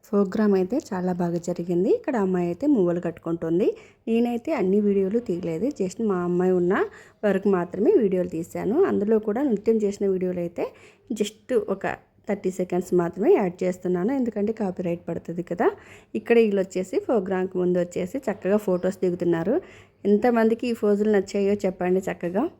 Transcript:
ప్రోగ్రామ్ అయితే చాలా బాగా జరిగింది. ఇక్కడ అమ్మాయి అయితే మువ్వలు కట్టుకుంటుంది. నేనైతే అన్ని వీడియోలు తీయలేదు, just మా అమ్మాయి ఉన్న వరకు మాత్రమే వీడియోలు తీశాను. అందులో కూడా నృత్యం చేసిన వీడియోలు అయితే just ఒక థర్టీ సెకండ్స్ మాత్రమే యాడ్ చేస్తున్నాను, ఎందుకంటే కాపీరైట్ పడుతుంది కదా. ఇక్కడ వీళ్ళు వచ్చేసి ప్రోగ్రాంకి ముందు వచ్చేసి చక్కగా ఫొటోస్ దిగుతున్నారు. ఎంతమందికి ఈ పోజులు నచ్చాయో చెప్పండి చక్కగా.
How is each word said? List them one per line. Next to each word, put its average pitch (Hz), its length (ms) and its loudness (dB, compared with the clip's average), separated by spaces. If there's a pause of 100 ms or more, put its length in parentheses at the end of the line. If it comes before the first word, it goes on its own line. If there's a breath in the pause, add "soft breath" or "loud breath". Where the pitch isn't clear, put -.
ప్రోగ్రామ్ 202 500 2
అయితే 190 200 0 (100)
చాలా 180 240 -4 (100)
బాగా 175 240 0
జరిగింది. 175 520 0
ఇక్కడ 311 260 -4
అమ్మాయి 180 280 0
అయితే 180 220 -6
మువ్వలు 175 320 2
కట్టుకుంటుంది. 170 600 -2 (400 loud breath)
నేనైతే 233 420 0 (100)
అన్ని 190 280 2
వీడియోలు 196 400 2
తీయలేదు, 175 400 -4 (120)
just 185 200 -4 (100)
మా 185 80 0 (120)
అమ్మాయి 180 320 2
ఉన్న 175 120 2 (520 loud breath)
వరకు 196 220 2 (100)
మాత్రమే 185 340 0 (100)
వీడియోలు 180 360 0
తీశాను. 175 380 -4 (140)
అందులో 208 280 2 (100)
కూడా 220 220 -2
నృత్యం 226 360 2
చేసిన 202 280 -2
వీడియోలు 180 320 -2
అయితే 175 200 -6 (540 loud breath)
just - 340 -4 (220)
ఒక 190 100 -10 (420)
థర్టీ 196 300 -2
సెకండ్స్ 180 420 -2
మాత్రమే 180 380 0
యాడ్ 180 240 0
చేస్తున్నాను, 180 580 -2
ఎందుకంటే 220 400 -2
కాపీరైట్ 180 480 -4
పడుతుంది 170 420 -8
కదా. 220 180 -2 (520 loud breath)
ఇక్కడ 233 240 0
వీళ్ళు 196 220 2
వచ్చేసి 190 300 -6 (120)
ప్రోగ్రాంకి 190 540 0
ముందు 180 220 2
వచ్చేసి 180 340 -6 (100)
చక్కగా 196 380 0
ఫొటోస్ 185 380 0
దిగుతున్నారు. 175 520 0 (540 loud breath)
ఎంతమందికి 226 600 2
ఈ 226 100 -2
పోజులు 208 340 2
నచ్చాయో 196 400 0 (100)
చెప్పండి 185 440 0
చక్కగా. 180 340 -4 (160)